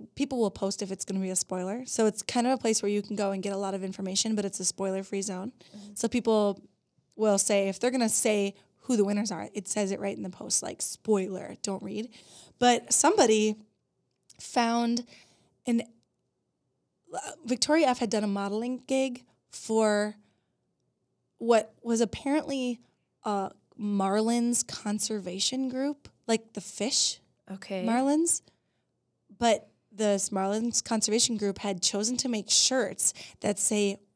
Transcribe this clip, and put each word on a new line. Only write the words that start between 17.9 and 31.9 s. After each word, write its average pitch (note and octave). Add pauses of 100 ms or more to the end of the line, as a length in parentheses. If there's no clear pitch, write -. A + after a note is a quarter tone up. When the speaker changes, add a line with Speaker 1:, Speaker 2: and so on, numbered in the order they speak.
Speaker 1:
had A3+
done G#3+
a G#3
modeling G#3
gig C4 (260)
for G#3+ (1200)
what A3+
was A3+
apparently C4 (440)
a G3+ (300)
Marlins G#3+
conservation G#3
group, C#4 (180)
like A3
the G3+
fish - (300)
Speaker 2:
Okay. F#3+
Speaker 1:
Marlins. C#4 (1000)
But A#3 (240)
the G#3 (160)
Marlins G#3
conservation A3+
group G3+
had F#3+
chosen A3